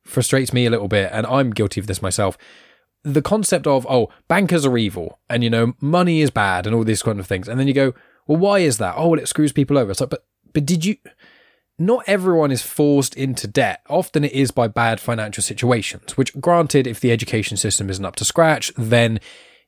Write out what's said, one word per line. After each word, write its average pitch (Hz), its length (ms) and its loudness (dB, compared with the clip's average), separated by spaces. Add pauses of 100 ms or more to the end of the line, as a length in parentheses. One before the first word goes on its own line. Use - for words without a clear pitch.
frustrates 131 480 0
me 123 140 2
a 117 40 2
little 107 200 0
bit, 98 240 0
and 110 120 -2
I'm 127 260 0
guilty 107 280 -2
of 98 80 -6
this 98 140 -6
myself, 95 360 -2 (680)
the 147 180 0
concept 185 460 0
of, 135 220 2
"Oh, 123 200 2 (180)
bankers 175 380 2
are 127 120 2
evil 95 420 -4 (100)
and, 120 140 0
you 120 60 2
know, 117 300 0
money 165 420 2
is 135 100 2
bad," 95 340 0
and 107 100 0
all 113 80 2
these 110 200 0
kind 104 160 -2
of 92 80 -10
things. 95 200 -4
And 120 120 -4
then 135 80 2
you 139 60 2
go, 135 200 2 (320)
"Well, 151 120 0
why 202 220 2
is 147 180 2
that?" 107 200 -4
"Oh, 165 120 2
well, 160 100 2
it 123 80 -8
screws 151 240 0
people 143 260 2
over." 110 140 0
It's 95 100 -4
like, 131 80 -4
but, - 160 -10 (280)
but 147 120 0
did 165 180 0
you, 208 120 -2 (840)
not 220 300 0
everyone 180 440 2
is 123 100 -2
forced 143 540 2
into 131 320 -4
debt. 104 420 0
Often 156 360 0
it 139 80 -4
is 135 180 2
by 120 160 0
bad 113 320 0
financial 107 440 -6
situations, 113 760 -4
which, 131 220 0
granted, 151 480 2
if 117 120 -8
the 120 120 2
education 113 440 -2
system 101 340 -2
isn't 95 160 -6
up 87 120 -10
to 107 80 -4
scratch, 156 520 2
then 113 420 2 (480)